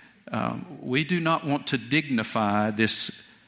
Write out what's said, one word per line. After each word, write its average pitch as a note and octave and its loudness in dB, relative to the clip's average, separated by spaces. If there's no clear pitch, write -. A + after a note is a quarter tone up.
um, - -2
we B2+ 0
do F3 0
not E3 0
want C#3+ -2
to C#3+ 0
dignify A2+ 2
this G#2+ 0